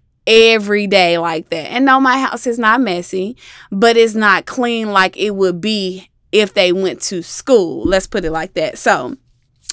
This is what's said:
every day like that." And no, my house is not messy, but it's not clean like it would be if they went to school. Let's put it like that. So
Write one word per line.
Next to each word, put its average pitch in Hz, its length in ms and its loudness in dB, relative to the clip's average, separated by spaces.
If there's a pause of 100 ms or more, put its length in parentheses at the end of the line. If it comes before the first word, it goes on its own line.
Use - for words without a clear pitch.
(260)
every 214 640 4
day 180 300 2
like 165 320 -6
that." 160 200 -10
And 247 140 -2
no, 262 160 4
my 262 180 2
house 240 280 -4
is 240 120 -4
not 233 220 2
messy, 190 560 -4 (340)
but 226 260 4
it's 226 180 4
not 208 320 2
clean 233 460 -4
like 185 240 0
it 202 200 -4
would 180 240 -2
be 185 480 -6 (240)
if 208 220 2
they 180 180 2
went 185 280 -2
to 180 220 -6
school. 190 600 0
Let's 190 240 -2
put 196 160 -4
it 156 80 -4
like 160 220 -8
that. 156 220 -4
So 156 400 -2 (560)